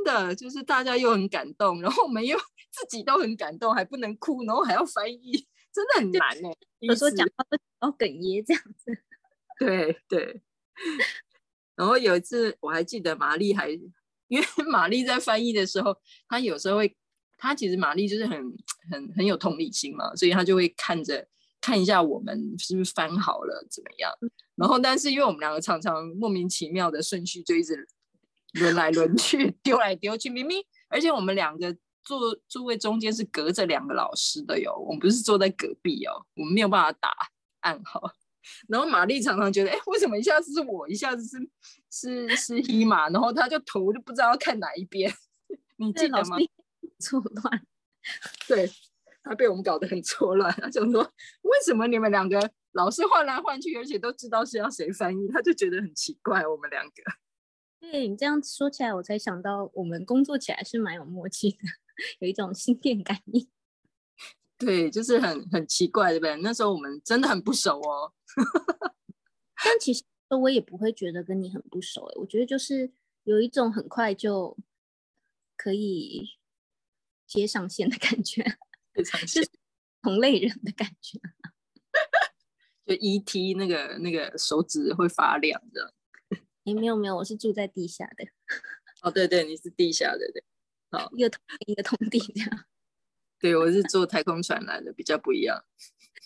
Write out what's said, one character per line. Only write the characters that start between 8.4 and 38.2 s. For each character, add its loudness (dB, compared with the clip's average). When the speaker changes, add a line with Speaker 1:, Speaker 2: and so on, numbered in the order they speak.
Speaker 2:
这 2
样 -2
子。 -10
Speaker 1:
对， 0
对。 -2
然 0
后 6
有 6
一 4
次 -2
我 -6
还 0
记 -8
得 0
玛 0
丽 2
还， -2
因 0
为 2
玛 4
丽 0
在 0
翻 0
译 0
的 2
时 -2
候， 0
她 -2
有 -2
时 -2
候 4
会， 2
她 -2
其 -2
实 0
玛 2
丽 0
就 -2
是 -2
很， -4
很， -10
很 2
有 4
同 0
理 -4
心 -6
嘛， -6
所 4
以 6
她 4
就 6
会 6
看 -2
着， -4
看 2
一 4
下 6
我 2
们 -6
是 -4
不 2
是 -4
翻 -2
好 -2
了， -8
怎 -14
么 -16
样。 -2
Speaker 2:
嗯。 -6
Speaker 1:
然 2
后 6
但 4
是 0
因 2
为 6
我 6
们 -2
两 -2
个 -4
常 -2
常 -4
莫 -2
名 0
其 -4
妙 0
的 -4
顺 -4
序 -8
就 2
一 4
直 -6
轮 4
来 2
轮 4
去， 4
<laughs> -20
丢 4
来 4
丢 -4
去， -6
明 -6
明， -4
而 0
且 2
我 2
们 0
两 0
个 -4
坐， -4
座 -10
位 -2
中 0
间 0
是 -2
隔 -2
着 0
两 0
个 -4
老 -2
师 -2
的 -2
哟， -4
我 -8
们 -6
不 4
是 4
坐 4
在 4
隔 -6
壁 0
哦， -10
我 -8
们 0
没 6
有 4
办 4
法 4
打 -2
暗 -4
号。 -10